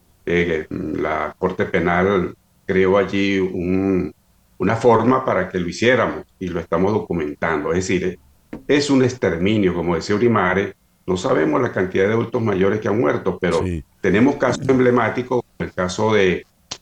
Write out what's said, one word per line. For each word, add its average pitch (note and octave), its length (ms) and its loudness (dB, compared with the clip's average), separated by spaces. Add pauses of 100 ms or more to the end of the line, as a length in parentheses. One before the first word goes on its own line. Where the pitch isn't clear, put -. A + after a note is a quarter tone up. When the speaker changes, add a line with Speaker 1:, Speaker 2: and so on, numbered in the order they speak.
(240)
Speaker 1:
eh, E2+ 460 -2
la D#2 680 -4
Corte F#2 280 -2
Penal F2+ 680 0 (300)
creó F#2 320 2
allí G2 420 0
un, F#2 760 0 (440)
una G2+ 180 0
forma A#2 480 4
para F#2 240 -2
que F#2 100 -4
lo F2 100 -4
hiciéramos A2 560 0 (140)
y F#2 100 -6
lo E2+ 100 -6
estamos F2 340 0
documentando. D#2+ 800 -4
Es F#2 140 -2
decir, F#2 320 -2 (480)
es D3 240 2
un C3 140 4
exterminio, F#2+ 680 0
como E2+ 200 -2
decía G2+ 220 -2
Urimare, G2+ 580 0 (320)
no F#2 120 -2
sabemos C#3+ 420 0
la A#2+ 100 -2
cantidad F#2+ 360 0
de G#2+ 80 0
adultos A2+ 280 -2
mayores G2+ 380 0
que A2 80 -4
han G#2 100 0
muerto, A2 400 -2
pero E2+ 240 0
Speaker 2:
Sí. F2 220 -4 (160)
Speaker 1:
tenemos A2+ 360 2
casos C3 300 -2
emblemáticos, B2 760 2
como - 260 -10
el - 40 -20
caso G#2+ 420 0
de F#2+ 320 2 (340)